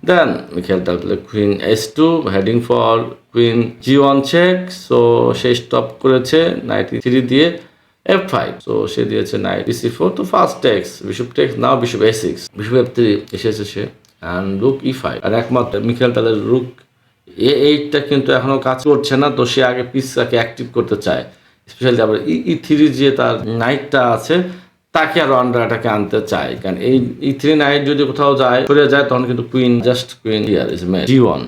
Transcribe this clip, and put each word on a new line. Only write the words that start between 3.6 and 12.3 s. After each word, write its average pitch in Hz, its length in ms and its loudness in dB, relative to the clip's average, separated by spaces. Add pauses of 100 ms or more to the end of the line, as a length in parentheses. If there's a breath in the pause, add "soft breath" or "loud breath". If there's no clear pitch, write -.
জি 131 180 2
ওয়ান 139 140 4 (140)
check, 180 280 4 (280)
so 123 120 2 (420)
সে 127 80 0 (120)
স্টপ 123 260 -2 (160)
করেছে 131 360 2 (320)
নাইট 104 240 -2
ই 117 100 -4
থ্রি 127 160 2 (120)
দিয়ে 143 140 4 (680 loud breath)
এফ 185 80 0 (100)
ফাইভ, 107 180 -2 (160)
so 113 60 -4 (200)
সে 117 180 -2
দিয়েছে 107 240 -4 (120)
নাইট 95 220 -4
বি 120 120 -2
সি 120 160 -2
ফোর, 175 120 0 (100)
তো - 40 -4 (100)
ফার্স্ট - 240 2 (100)
টেক্স, 104 220 0 (200)
বিশপ 120 280 -6
টেক্স, 139 160 0 (120)
now 131 100 4 (100)
বিশপ 117 240 -4
এ - 20 4 (120)
সিক্স, 85 180 -4 (180)